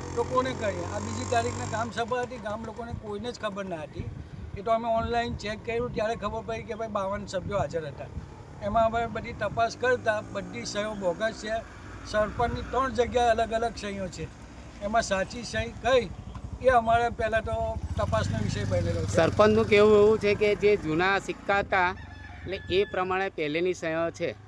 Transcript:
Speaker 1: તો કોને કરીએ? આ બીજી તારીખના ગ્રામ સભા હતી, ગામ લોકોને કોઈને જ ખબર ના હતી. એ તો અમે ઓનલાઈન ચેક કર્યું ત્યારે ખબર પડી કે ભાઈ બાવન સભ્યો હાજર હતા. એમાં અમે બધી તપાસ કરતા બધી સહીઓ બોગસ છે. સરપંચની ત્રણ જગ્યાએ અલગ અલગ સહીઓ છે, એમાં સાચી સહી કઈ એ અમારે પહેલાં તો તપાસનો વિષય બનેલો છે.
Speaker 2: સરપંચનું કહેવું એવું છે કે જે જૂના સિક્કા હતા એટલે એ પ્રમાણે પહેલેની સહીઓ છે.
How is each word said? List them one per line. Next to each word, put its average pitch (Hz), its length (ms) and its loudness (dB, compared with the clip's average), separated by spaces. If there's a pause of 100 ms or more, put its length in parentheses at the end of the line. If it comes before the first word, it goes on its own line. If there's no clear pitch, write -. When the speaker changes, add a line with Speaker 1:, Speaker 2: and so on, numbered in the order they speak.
(160)
Speaker 1:
તો 240 60 0
કોને 254 380 0
કરીએ? 185 240 -2 (100)
આ 214 40 -2
બીજી 226 320 -6
તારીખના 240 340 0
ગ્રામ 233 260 -4
સભા 233 300 -2
હતી, 247 160 -6
ગામ 214 280 -6
લોકોને 233 280 -8 (100)
કોઈને 214 300 -6
જ - 80 -12
ખબર 202 240 -4
ના 180 120 -6
હતી. 151 280 -8 (540)
એ 202 40 -10
તો 226 80 -2
અમે 226 180 2
ઓનલાઈન 233 480 0
ચેક 214 300 -8
કર્યું 233 280 -4
ત્યારે 220 200 0
ખબર 214 320 -6
પડી 226 160 -6
કે 220 120 -8
ભાઈ 226 140 -6
બાવન 202 380 -4
સભ્યો 185 320 -4
હાજર 160 280 -2
હતા. 143 180 -10 (580)
એમાં 214 220 4
અમે 226 220 2
બધી 220 260 -6
તપાસ 220 440 0
કરતા 226 460 2 (100)
બધી 196 320 -6
સહીઓ 214 300 -4
બોગસ 196 380 0 (120)
છે. 220 400 -6 (260)
સરપંચની 233 600 0
ત્રણ 247 220 2
જગ્યાએ 233 380 4
અલગ 220 220 2
અલગ 226 240 0
સહીઓ 196 320 -6
છે, 160 200 -8 (540)
એમાં 220 200 4
સાચી 196 400 -2
સહી 220 400 -4
કઈ 233 280 4 (520)
એ 247 60 6
અમારે 233 400 6
પહેલાં 220 360 0
તો 226 340 -2 (180)
તપાસનો 214 480 0
વિષય 202 200 -2
બનેલો 175 360 0
છે. 160 160 0
Speaker 2:
સરપંચનું 208 520 6
કહેવું 208 280 8
એવું 208 220 8
છે 208 160 2
કે 208 200 4
જે 202 220 6
જૂના 180 420 2
સિક્કા 190 400 0
હતા 190 360 2 (500)
એટલે 180 160 -6 (100)
એ 190 140 4
પ્રમાણે 190 440 0
પહેલેની 170 460 0
સહીઓ 165 360 -2
છે. 160 240 -4 (140)